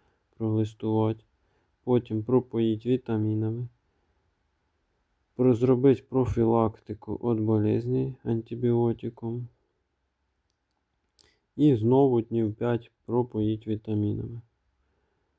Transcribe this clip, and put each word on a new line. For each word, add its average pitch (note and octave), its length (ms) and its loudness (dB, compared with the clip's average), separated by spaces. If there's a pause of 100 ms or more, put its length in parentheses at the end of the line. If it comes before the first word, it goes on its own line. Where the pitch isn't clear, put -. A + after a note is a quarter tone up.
(360)
проглистувати, A2 880 -2 (600)
потім A#2+ 400 -2
пропоїть A#2 600 0
вітамінами, A2 840 -2 (1700)
про-, B2+ 180 4
зробити B2 560 4
профілактику A2+ 1040 0
від A2+ 280 -2
болезней A2+ 800 0
антибіотиком A#2 1200 -4 (2000)
і C#3+ 200 4
знову A#2+ 460 4
днів A2+ 340 -2
п'ять A#2+ 360 -4 (140)
пропоїть A2 640 -4
вітамінами. A2 720 -4 (960)